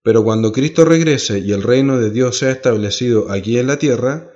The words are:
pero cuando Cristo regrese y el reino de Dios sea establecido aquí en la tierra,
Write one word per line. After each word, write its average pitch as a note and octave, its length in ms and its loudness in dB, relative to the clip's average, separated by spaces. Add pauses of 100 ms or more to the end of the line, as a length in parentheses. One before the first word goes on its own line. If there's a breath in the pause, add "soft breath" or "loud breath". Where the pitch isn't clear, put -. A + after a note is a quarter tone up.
pero A2 220 2
cuando A2 300 0
Cristo D#3 320 2
regrese D#3+ 540 0
y G2+ 120 -4
el G2 100 -2
reino C3 380 2
de A2 100 0
Dios B2 280 -2
sea C3 140 0
establecido A2 800 0
aquí G2+ 260 -2
en B2 100 0
la C#3+ 100 -2
tierra, C#3+ 580 -2